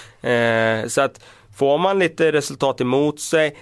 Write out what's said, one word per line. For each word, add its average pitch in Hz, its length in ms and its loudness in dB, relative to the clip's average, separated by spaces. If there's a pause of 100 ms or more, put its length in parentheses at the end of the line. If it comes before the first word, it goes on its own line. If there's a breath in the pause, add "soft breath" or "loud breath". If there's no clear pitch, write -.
(220 loud breath)
Eh, 113 680 0
så 139 140 -2
att 135 200 -4 (360 loud breath)
får 139 200 2
man 190 220 0
lite 160 320 0
resultat 139 500 -2
emot 143 380 0
sig, 156 420 -2